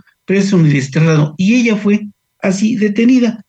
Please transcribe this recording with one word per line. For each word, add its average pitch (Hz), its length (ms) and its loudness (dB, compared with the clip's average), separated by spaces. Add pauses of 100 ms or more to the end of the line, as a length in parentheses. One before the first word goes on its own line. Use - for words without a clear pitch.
(240)
preso 190 340 0
ni 160 120 4
desterrado. 151 680 0
Y 196 160 2
ella 233 220 0
fue 208 320 -2 (320)
así 202 340 -2
detenida 233 760 0